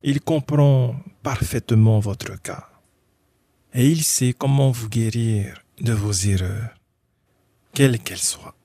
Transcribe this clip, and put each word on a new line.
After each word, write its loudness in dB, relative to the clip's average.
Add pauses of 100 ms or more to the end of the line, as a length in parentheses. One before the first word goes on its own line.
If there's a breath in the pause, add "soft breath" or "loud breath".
Il 0
comprend 2 (260)
parfaitement 2
votre -6
cas. -12 (1040)
Et 4
il 2
sait 0
comment 2
vous -6
guérir -2 (180)
de 0
vos -2
erreurs, -2 (1000)
quelles 2
qu'elles -12
soient. -8